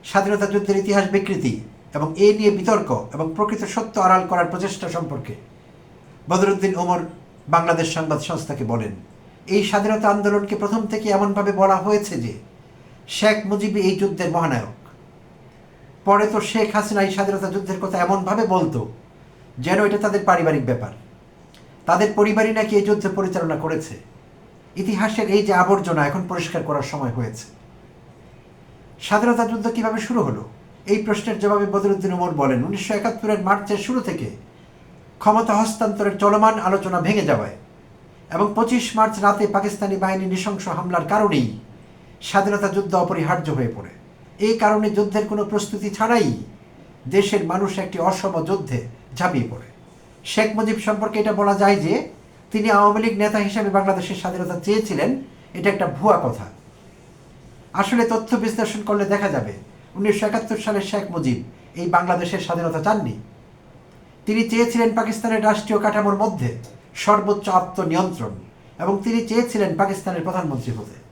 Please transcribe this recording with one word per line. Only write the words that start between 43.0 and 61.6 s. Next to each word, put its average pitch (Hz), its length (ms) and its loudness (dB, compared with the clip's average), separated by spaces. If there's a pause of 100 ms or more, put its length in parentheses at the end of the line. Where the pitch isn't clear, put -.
হয়ে 127 260 -2
পড়ে। 101 140 -12 (560)
এই 226 120 2
কারণে 214 320 2
যুদ্ধের 208 380 0
কোনো 208 180 -2
প্রস্তুতি 208 440 -4
ছাড়াই 214 540 2 (680)
দেশের 202 340 2
মানুষ 185 360 -2
একটি 185 200 -6
অসম 180 440 0
যুদ্ধে 147 440 -4 (280)
ঝাঁপিয়ে 165 360 0
পড়ে।" - 160 -14 (580)
শেখ 214 300 0
মুজিব 214 240 2
সম্পর্কে 214 400 -2
এটা 214 140 2
বলা 202 200 4
যায় 202 220 6
যে 165 340 0 (420)
তিনি 214 200 2
আওয়ামী 208 300 6
লীগ 226 160 0
নেতা 208 200 2
হিসেবে 202 320 0
বাংলাদেশের 190 460 0
স্বাধীনতা 180 440 -4
চেয়েছিলেন, 208 640 0 (300)
এটা 185 160 0
একটা 190 180 0
ভুয়া 180 360 2
কথা। 117 220 -4 (1300)
আসলে 226 320 2
তথ্য 226 300 0
বিশ্লেষণ 220 460 -2
করলে 202 240 0
দেখা 202 240 0
যাবে 120 240 -4 (420)
উনিশশো 208 300 2
একাত্তর 214 320 -2
সালে 202 240 -2
শেখ 190 300 -6
মুজিব 135 320 -2 (360)